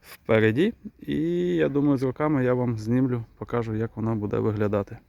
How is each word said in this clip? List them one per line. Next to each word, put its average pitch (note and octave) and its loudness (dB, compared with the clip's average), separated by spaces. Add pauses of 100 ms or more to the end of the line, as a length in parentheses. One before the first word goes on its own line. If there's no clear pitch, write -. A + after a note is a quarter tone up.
впереді, A2 2 (320)
і C#3+ -4 (400)
я D#3 2
думаю, C#3+ 2
з A#2+ -2
роками C3+ 0
я B2 4
вам B2 -2
знімлю, A#2+ 0 (140)
покажу, A2+ -4
як A2 -4
воно A2 -2
буде G#2 -2
виглядати. G#2 0 (100)